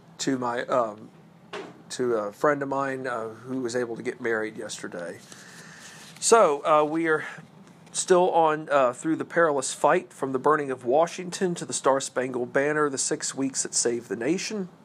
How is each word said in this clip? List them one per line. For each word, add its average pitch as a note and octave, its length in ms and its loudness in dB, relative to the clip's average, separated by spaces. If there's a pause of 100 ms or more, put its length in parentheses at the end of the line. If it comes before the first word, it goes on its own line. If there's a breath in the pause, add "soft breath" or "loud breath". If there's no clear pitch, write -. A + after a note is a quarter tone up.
(180)
to C3+ 220 0
my, B2 240 -2
um, A2 460 -2 (800)
to B2 260 -2
a G#2 180 -4
friend D3 280 2
of C#3 60 -4
mine, C3+ 400 -4
uh, A2+ 220 -6
who B2 320 -8
was A#2 120 -4
able A#2+ 220 -2
to A2+ 80 -10
get A#2+ 160 -6
married A2 380 -2
yesterday. F#2+ 600 -10 (1000 loud breath)
So, F#3 460 6
uh, D#3 180 6
we D#3+ 240 0
are D#3 160 0 (720 loud breath)
still F3+ 380 4
on, D#3 380 2
uh, C3+ 220 4
Through D#3 240 -2
the C#3+ 100 -6
Perilous D3 480 2
Fight, E3+ 380 2
From C3+ 220 -6
the C3 40 -2
Burning D3 320 2
of B2 140 -6
Washington E3+ 720 0
to E3+ 80 -10
the C3+ 80 -10
Star-Spangled C3 800 0
Banner, D3 380 2
The C3+ 80 -4
Six - 360 -4
Weeks C3+ 300 -4
That - 100 -8
Saved A#2 360 -2
the G2 80 -4
Nation, F#3 500 -2 (180)